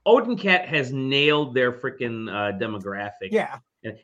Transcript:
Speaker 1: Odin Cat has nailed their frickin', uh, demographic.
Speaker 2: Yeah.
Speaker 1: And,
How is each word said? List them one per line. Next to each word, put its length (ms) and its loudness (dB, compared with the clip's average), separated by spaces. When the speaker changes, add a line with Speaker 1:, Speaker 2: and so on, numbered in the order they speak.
Speaker 1:
Odin 320 4
Cat 300 2
has 260 -2
nailed 640 2
their 160 4
frickin', 580 -6
uh, 300 -2
demographic. 720 -6
Speaker 2:
Yeah. 260 -2
Speaker 1:
And, 200 -10